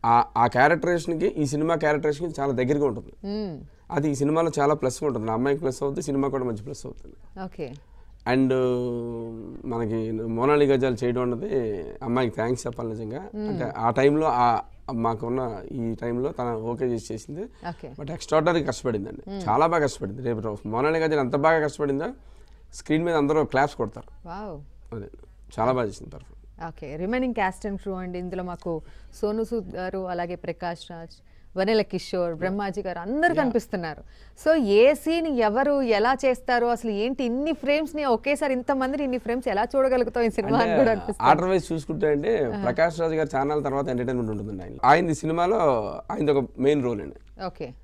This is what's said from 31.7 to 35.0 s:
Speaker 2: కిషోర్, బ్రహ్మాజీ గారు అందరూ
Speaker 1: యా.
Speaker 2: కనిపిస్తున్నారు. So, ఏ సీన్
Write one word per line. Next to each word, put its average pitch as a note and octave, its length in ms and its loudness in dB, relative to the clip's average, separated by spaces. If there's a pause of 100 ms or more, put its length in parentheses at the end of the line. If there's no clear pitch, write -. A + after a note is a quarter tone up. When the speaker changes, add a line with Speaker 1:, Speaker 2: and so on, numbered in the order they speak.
Speaker 2:
కిషోర్, F3+ 520 -2
బ్రహ్మాజీ G3 480 -4
గారు F3+ 160 -6
అందరూ C#4+ 340 0
Speaker 1:
యా. D#4 60 2
Speaker 2:
కనిపిస్తున్నారు. G#3 640 -2 (360)
So, D#4 120 2 (220)
ఏ D4 220 8
సీన్ E4 340 0 (120)